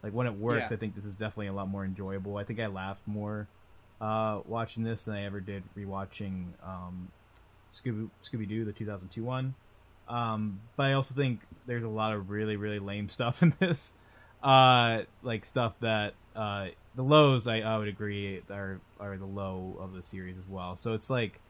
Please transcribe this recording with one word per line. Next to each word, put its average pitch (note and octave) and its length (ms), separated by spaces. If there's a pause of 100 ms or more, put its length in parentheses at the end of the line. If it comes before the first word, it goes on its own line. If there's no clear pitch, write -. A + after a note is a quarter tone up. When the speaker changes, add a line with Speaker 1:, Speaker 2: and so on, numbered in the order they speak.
Speaker 1:
Like, G#2+ 100
when B2 140
it A2+ 80
works, A#2 360
Speaker 2:
Yeah. A2+ 60
Speaker 1:
I - 20
think G#2 160
this G2 120
is G2 100
definitely G#2 320
a G2 40
lot G2 160
more G2 160
enjoyable. F#2+ 520
I G2+ 80
think A2+ 160
I A2 80
laughed F#2+ 380
more, G#2 420 (520)
uh, A2 460
watching A2+ 380
this A2+ 220
than G#2+ 100
I G2+ 80
ever G2+ 160
did G2 240 (120)
rewatching, G2 720 (180)
um, F2+ 440 (640)
Scooby, A2 360 (140)
Scooby-Doo, A2 420
the G#2 80
two G#2 140
thousand F#2+ 220
two A2+ 160
one. C3 300 (540)
Um, A2 520 (160)
but C#3 100
I C3+ 60
also C3+ 240
think C3 240 (260)
there's A#2+ 160
a A2+ 60
lot A2 240
of G2 180
really, G#2+ 260
really G#2 220
lame G2+ 300
stuff A#2+ 340
<laughs> - 0
in E3 160
this. - 380 (460)
Uh, B2+ 600 (200)
like, A2+ 220
stuff A#2 360
that, G#2+ 340 (220)
uh, G2+ 320 (260)
the B2+ 80
lows, C3+ 460
I, A2 120
I A2 180
would G#2 100
agree, G2+ 600
are, G2 280 (220)
are G2+ 160
the F#2+ 100
low F#2+ 540
of F#2 120
the F#2 100
series F#2 360
as F#2 100
well. F#2 280
So A2+ 180
it's - 160
like A#2+ 400